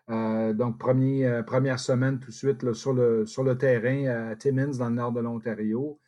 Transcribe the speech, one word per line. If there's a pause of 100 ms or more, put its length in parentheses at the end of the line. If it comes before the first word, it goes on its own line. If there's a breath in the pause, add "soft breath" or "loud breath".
Euh,
donc,
premier,
euh,
première
semaine
tout
de
suite,
là,
sur
le,
sur
le
terrain
à
Timmins,
dans
le
nord
de
l'Ontario.